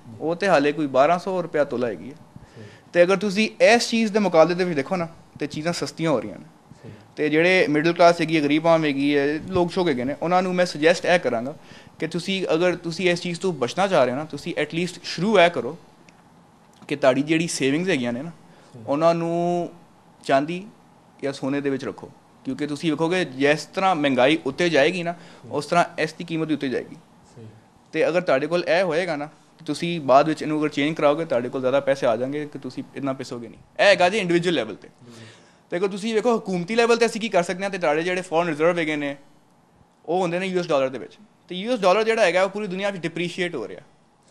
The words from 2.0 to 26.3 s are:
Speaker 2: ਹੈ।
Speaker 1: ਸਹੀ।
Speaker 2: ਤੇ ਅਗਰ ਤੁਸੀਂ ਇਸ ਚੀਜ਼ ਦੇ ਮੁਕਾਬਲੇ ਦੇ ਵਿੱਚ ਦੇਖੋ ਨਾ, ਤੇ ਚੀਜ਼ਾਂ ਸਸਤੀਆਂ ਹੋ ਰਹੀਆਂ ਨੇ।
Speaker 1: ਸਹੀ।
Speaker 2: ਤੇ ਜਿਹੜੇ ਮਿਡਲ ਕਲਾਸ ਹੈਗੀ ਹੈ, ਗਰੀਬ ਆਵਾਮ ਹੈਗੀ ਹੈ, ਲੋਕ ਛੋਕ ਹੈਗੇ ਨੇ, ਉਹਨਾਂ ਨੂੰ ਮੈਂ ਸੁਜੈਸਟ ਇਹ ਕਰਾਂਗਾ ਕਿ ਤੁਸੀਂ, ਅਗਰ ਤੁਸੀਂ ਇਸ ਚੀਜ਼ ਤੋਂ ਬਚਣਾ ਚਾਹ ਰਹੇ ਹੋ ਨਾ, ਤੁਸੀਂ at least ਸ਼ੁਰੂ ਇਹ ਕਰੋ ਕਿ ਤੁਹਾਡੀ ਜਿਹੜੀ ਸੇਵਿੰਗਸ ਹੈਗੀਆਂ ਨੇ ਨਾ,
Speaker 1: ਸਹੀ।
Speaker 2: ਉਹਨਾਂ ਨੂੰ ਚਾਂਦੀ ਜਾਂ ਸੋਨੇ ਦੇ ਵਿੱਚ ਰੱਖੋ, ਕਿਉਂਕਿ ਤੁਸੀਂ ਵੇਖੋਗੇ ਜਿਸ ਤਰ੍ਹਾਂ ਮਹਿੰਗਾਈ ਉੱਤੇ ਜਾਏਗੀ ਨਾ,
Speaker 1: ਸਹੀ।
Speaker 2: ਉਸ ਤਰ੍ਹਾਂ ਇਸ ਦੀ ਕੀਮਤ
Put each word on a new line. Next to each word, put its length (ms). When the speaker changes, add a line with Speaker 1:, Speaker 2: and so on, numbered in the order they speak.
Speaker 2:
ਹੈ। 40
Speaker 1:
ਸਹੀ। 480
Speaker 2:
ਤੇ 100
ਅਗਰ 140
ਤੁਸੀਂ 480
ਇਸ 240
ਚੀਜ਼ 240
ਦੇ 60
ਮੁਕਾਬਲੇ 360
ਦੇ 100
ਵਿੱਚ 120
ਦੇਖੋ 200
ਨਾ, 120
ਤੇ 60
ਚੀਜ਼ਾਂ 260
ਸਸਤੀਆਂ 380
ਹੋ 100
ਰਹੀਆਂ 180
ਨੇ। 60
Speaker 1:
ਸਹੀ। 80
Speaker 2:
ਤੇ 120
ਜਿਹੜੇ 400
ਮਿਡਲ 240
ਕਲਾਸ 280
ਹੈਗੀ 160
ਹੈ, 60
ਗਰੀਬ 240
ਆਵਾਮ 180
ਹੈਗੀ 320
ਹੈ, 220
ਲੋਕ 240
ਛੋਕ 160
ਹੈਗੇ 160
ਨੇ, 180
ਉਹਨਾਂ 200
ਨੂੰ 120
ਮੈਂ 120
ਸੁਜੈਸਟ 380
ਇਹ 140
ਕਰਾਂਗਾ 380
ਕਿ 80
ਤੁਸੀਂ, 480
ਅਗਰ 220
ਤੁਸੀਂ 340
ਇਸ 100
ਚੀਜ਼ 200
ਤੋਂ 120
ਬਚਣਾ 340
ਚਾਹ 180
ਰਹੇ 80
ਹੋ 60
ਨਾ, 60
ਤੁਸੀਂ 380
at 60
least 260
ਸ਼ੁਰੂ 360
ਇਹ 100
ਕਰੋ 280
ਕਿ 80
ਤੁਹਾਡੀ 260
ਜਿਹੜੀ 260
ਸੇਵਿੰਗਸ 400
ਹੈਗੀਆਂ 240
ਨੇ 100
ਨਾ, 80
Speaker 1:
ਸਹੀ। 560
Speaker 2:
ਉਹਨਾਂ 280
ਨੂੰ 560
ਚਾਂਦੀ 420
ਜਾਂ 100
ਸੋਨੇ 280
ਦੇ 100
ਵਿੱਚ 140
ਰੱਖੋ, 260
ਕਿਉਂਕਿ 220
ਤੁਸੀਂ 240
ਵੇਖੋਗੇ 340
ਜਿਸ 400
ਤਰ੍ਹਾਂ 300
ਮਹਿੰਗਾਈ 520
ਉੱਤੇ 220
ਜਾਏਗੀ 340
ਨਾ, 100
Speaker 1:
ਸਹੀ। 380
Speaker 2:
ਉਸ 160
ਤਰ੍ਹਾਂ 180
ਇਸ 140
ਦੀ 120
ਕੀਮਤ 240